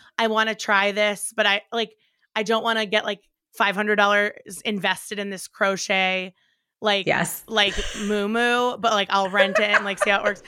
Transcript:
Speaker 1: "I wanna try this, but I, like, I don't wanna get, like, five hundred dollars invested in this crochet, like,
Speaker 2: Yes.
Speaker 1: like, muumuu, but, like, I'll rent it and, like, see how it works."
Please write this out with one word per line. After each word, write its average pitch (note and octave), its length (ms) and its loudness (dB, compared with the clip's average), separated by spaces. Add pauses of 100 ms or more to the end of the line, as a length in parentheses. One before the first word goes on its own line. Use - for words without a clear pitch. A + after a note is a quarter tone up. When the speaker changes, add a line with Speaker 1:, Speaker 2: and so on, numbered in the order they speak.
(180)
Speaker 1:
"I A3+ 80 2
wanna A3 280 2
try G3+ 380 2
this, G#3 440 -2
but G#3+ 100 2
I, G3+ 160 2 (100)
like, A3+ 220 -4 (400)
I A3 80 0
don't A3 220 0
wanna A3+ 220 0
get, G#3+ 180 0
like, G#3 160 -6 (340)
five G3+ 200 0
hundred G#3 220 0
dollars G3+ 680 0
invested G3 540 -4
in G3+ 120 -6
this F#3+ 180 -12
crochet, F#3 880 -2 (460)
like, G3+ 280 0
Speaker 2:
Yes. - 400 -2
Speaker 1:
like, G3+ 260 0
muumuu, A3+ 1040 -2
but, A3+ 120 2
like, G3+ 180 0
I'll G3 200 2
rent G3 280 2
it G#3 120 2
and, G#3 140 2
like, G3 140 -4
see G#3 120 0
how G3 100 4
it - 40 -4
works." G#3 240 -2